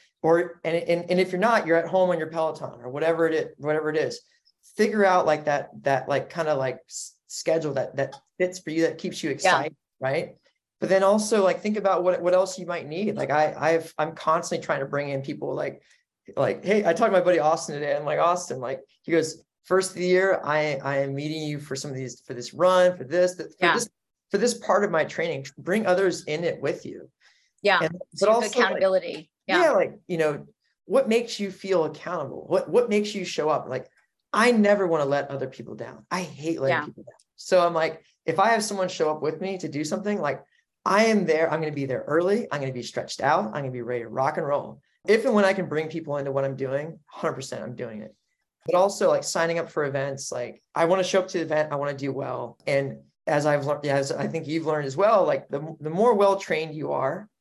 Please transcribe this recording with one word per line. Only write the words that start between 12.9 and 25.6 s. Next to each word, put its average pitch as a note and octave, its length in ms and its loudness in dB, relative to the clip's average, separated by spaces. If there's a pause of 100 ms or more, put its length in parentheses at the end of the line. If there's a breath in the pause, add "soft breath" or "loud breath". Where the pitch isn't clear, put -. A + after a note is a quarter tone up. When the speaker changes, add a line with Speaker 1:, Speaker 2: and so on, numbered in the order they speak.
Speaker 1:
Like, C#3 160 -2
I, D3+ 260 2
I've, D#3+ 400 0
I'm D#3 160 -2
constantly E3 520 -2
trying D3 160 -2
to C#3 40 -2
bring C#3+ 240 -4
in C#3 120 -4
people, C#3+ 340 -8
like, C#3+ 260 -8 (540 soft breath)
like, G#2+ 280 0
hey, G#3 220 2
I E3 80 4
talked G#3 180 2
to F#3 80 6
my - 20 6
buddy F3 180 4
Austin D#3 360 0
today. D3 200 -2
I'm D3+ 100 -4
like, D3 140 0
"Austin," F3 400 0
like, B2+ 220 -6 (200)
he - 100 -6
goes, D#3+ 320 0 (200)
First F#3 280 2
of - 60 -12
the F3+ 100 -2
year, F#3 380 4
I, D3+ 360 0
I C#3 180 -2
am C#3 140 -2
meeting D3+ 300 -6
you D3 160 -6
for D3 160 -10
some C#3 160 -10
of C3 60 -10
these, B2+ 240 -12
for - 120 -14
this A#2+ 200 -12
run, F3+ 420 4
for F3 80 -14
this, F3+ 320 0
th-, E3+ 140 -12
for - 160 -4
Speaker 2:
Yeah. E3+ 80 4
Speaker 1:
this - 160 -2 (420)
for G3+ 60 0
this A#3 160 2
part G3+ 300 2
of F#3+ 80 -2
my D#3+ 140 2
training, D3 400 -6 (120)
bring F3+ 280 -2